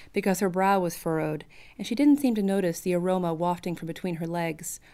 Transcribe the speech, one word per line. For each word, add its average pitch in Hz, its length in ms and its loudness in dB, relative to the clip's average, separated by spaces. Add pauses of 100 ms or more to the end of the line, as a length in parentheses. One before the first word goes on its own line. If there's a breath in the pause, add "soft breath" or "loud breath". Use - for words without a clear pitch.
(120)
because 196 280 0
her 196 100 2
brow 190 280 4
was 170 200 -2
furrowed, 156 480 -2 (320 loud breath)
and 208 80 -10
she 240 80 -4
didn't 285 260 6
seem 247 140 2
to 208 80 0
notice 196 360 0
the 185 140 0
aroma 180 400 0
wafting 175 420 -2
from 160 120 -8
between 165 300 -6
her 165 100 -6
legs, 165 540 -6 (140)